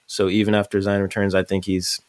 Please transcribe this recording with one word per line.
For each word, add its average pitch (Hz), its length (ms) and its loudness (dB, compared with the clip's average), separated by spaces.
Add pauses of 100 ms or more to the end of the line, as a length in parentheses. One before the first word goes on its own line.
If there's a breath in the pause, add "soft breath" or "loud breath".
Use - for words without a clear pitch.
So 95 240 -2
even 107 240 2
after 101 260 0
Zion 101 220 0
returns, 98 320 -2
I 95 80 4
think 95 240 -2
he's 92 420 -4